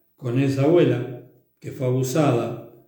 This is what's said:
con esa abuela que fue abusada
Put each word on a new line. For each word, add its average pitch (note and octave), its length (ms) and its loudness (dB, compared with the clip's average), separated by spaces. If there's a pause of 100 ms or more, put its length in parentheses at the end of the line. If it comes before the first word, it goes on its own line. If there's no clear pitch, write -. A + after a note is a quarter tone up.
(160)
con B2 220 -4
esa C#3 260 0
abuela - 680 2 (280)
que - 120 -14
fue - 160 -6
abusada B2+ 720 0 (300)